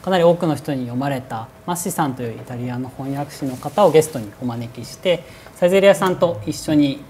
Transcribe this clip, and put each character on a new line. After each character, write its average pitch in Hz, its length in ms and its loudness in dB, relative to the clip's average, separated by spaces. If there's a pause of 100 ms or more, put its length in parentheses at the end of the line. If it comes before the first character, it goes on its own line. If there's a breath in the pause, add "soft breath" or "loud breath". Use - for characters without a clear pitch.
か 185 80 -2
な 190 60 4
り 170 80 6
多 170 100 6
く 170 120 -2
の 151 100 2
人 - 160 -6
に 131 80 -4
読 123 180 -4
ま 139 80 -2
れ 135 140 -4
た 110 260 -10 (180)
マ 180 100 -4
ッ - 20 -8
シ 190 140 -6
さ 156 160 -2
ん 127 80 -4
と 123 80 -8
い 117 60 -6
う 113 60 -10
イ 117 60 -14
タ 123 160 -12
リ 123 140 -6
ア 123 60 -6
の 127 200 -8
翻 135 200 -6
訳 143 140 -8
士 - 140 -10
の 127 100 -6
方 151 300 2
を 165 80 6
ゲ 156 80 8
ス 156 100 0
ト 135 80 -6
に 104 100 -10 (120)
お 127 40 -6
招 117 280 -6
き 117 100 -14
し - 140 -16
て、 175 260 0 (320 loud breath)
サ 180 120 2
イ - 20 6
ゼ 190 100 4
リ 190 80 6
ヤ 196 80 8
さ 190 140 0
ん 180 100 -2
と 170 260 0
一 151 140 -6
緒 - 140 -4
に 143 260 4 (100)